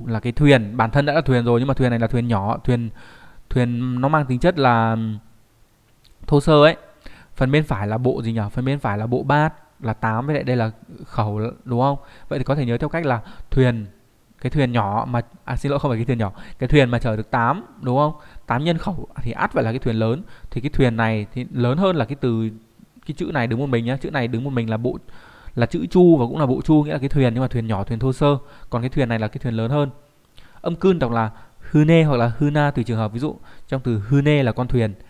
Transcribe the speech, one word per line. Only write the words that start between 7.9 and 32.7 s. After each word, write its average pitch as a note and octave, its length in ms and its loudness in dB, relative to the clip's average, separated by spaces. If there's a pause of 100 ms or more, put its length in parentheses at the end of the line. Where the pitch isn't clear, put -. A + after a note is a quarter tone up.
bộ B2+ 260 0
gì A2+ 100 -4
nhỉ? A#2 80 -2 (100)
Phần B2 140 -4
bên C#3 140 -2
phải G#2 180 -4
là A2 100 -4
bộ B2 160 -2
bát, D3 300 2 (260)
là A2 140 -4
tám, A2+ 320 -2
với D3 100 -2
lại C3+ 80 -2
đây B2+ 120 0
là A2+ 160 0 (340)
khẩu, G#2+ 360 -4 (240)
đúng B2 160 -2
không? C#3 160 0 (300)
Vậy C#3+ 120 -4
thì B2+ 60 -4
có C#3 100 0
thể D3 100 -2
nhớ A#2 120 0
theo D3+ 120 -4
cách E3 160 -4
là A#2+ 160 -2 (300)
thuyền, A#2+ 340 2 (560)
cái B2+ 80 -4
thuyền C3+ 220 0
nhỏ A2 380 0
mà, A#2+ 120 -2 (240)
à, C3 100 -6
xin C#3 140 -4
lỗi, C#3 100 0
không C#3 120 -2
phải A2+ 60 -2
cái A2+ 80 -4
thuyền B2 120 0
nhỏ, G#2 140 -2 (280)
cái B2+ 100 -4
thuyền C#3 200 6
mà A#2+ 100 0
chở A2+ 160 -2
được G#2+ 160 -8
tám, C3 340 0 (160)
đúng B2+ 160 -2
không? D3+ 160 0 (340)
Tám B2+ 160 -2
nhân E3 140 0
khẩu F3+ 380 -6
thì - 160 -4
ắt - 200 -2
phải C#3 120 0
là A2+ 80 0
cái B2+ 80 -4
thuyền A#2 160 0
lớn. A2+ 280 0 (280)
Thì A#2+ 100 -4
cái C#3 80 -4
thuyền A#2+ 280 2
này A2 360 0
thì B2 180 -6
lớn B2+ 260 0
hơn F#3 180 2
là C3 100 0
cái C#3+ 100 -8
từ, A2+ 340 -2 (560)
cái D3+ 120 -8
chữ F3 160 -6
này B2 140 0
đứng A#2+ 120 -2
một C#3+ 80 -2
mình A#2 180 0
nhá. B2+ 120 -2
Chữ - 140 -8
này B2+ 160 -2
đứng A#2+ 160 -4
một C#3 60 -6
mình A#2 200 -2
là A2 80 0
bộ, - 200 -4 (580)
là A#2 100 2
chữ E3+ 200 -4
chu F3 320 8
và B2 80 2
cũng C3+ 140 -4
là D3+ 60 2
bộ C3 160 0
chu, D3+ 220 4
nghĩa D3+ 100 -4
là D3+ 60 -4
cái C3+ 100 -4
thuyền, B2+ 240 2
nhưng B2 80 -2
mà B2+ 60 0
thuyền A2+ 200 -4
nhỏ, A2 160 -2
thuyền A#2 160 -4
thô B2+ 140 0
sơ. C#3+ 240 2 (320)
Còn A#2+ 120 -4
cái B2+ 80 -4
thuyền B2+ 200 -2
này A2+ 100 -2
là G#2+ 80 -2
cái B2 120 -10
thuyền A#2+ 140 -4
lớn A2+ 180 -2
hơn. C#3+ 180 0 (720)
Âm E3+ 140 -4
cun F#3 240 2
đọc B2 120 0
là A2+ 200 0 (280)
hư - 260 2
nê E3 180 6
hoặc D3 140 2
là A#2 200 2
hư D3 120 0
na D3 220 2